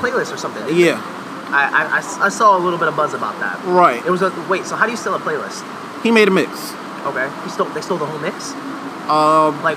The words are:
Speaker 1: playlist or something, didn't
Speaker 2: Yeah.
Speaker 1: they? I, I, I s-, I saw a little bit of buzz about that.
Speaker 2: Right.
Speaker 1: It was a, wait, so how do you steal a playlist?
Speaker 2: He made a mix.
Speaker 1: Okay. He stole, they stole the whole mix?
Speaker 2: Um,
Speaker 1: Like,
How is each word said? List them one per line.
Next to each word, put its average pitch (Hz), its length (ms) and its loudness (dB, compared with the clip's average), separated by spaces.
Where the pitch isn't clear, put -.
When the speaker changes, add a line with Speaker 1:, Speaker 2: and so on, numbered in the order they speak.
Speaker 1:
playlist - 320 -2
or 139 60 -8
something, 120 260 -8
didn't 151 140 2
Speaker 2:
Yeah. 170 140 6
Speaker 1:
they? 139 60 0
I, 139 80 4
I, 147 320 0
I - 20 2
s-, - 220 -6
I 196 80 2
saw 202 280 6
a 180 40 2
little 175 180 0
bit 165 100 0
of 147 80 -2
buzz 147 160 0
about 117 280 -4
that. 95 260 -4
Speaker 2:
Right. 175 400 6
Speaker 1:
It 165 40 0
was 180 120 2
a, 190 100 0
wait, 185 180 -2
so 165 100 -6
how 202 100 4
do 233 60 -2
you 240 40 -4
steal 196 200 -4
a - 20 -2
playlist? 139 460 -6
Speaker 2:
He 220 80 4
made 214 160 8
a - 20 4
mix. - 420 0
Speaker 1:
Okay. 131 220 -2
He 175 60 -8
stole, 190 200 -2
they 156 120 -6
stole 180 160 -4
the 151 80 -2
whole 151 140 -6
mix? - 320 -8
Speaker 2:
Um, 156 520 4
Speaker 1:
Like, 156 140 0